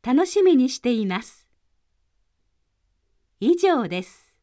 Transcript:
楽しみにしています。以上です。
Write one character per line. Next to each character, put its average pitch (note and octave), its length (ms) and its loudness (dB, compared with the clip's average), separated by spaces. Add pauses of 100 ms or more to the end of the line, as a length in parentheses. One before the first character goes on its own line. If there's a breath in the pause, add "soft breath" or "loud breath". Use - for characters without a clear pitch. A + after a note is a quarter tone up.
楽 C#4 240 0
し G4+ 160 0
み F4+ 140 6
に B3+ 120 2
し - 120 -8
て B3 120 -2
い A3 140 -2
ま F#3+ 160 -6
す。 - 240 -20 (1900)
以 D4+ 160 2
上 E4 320 0
で F3+ 140 -8
す。 - 400 -20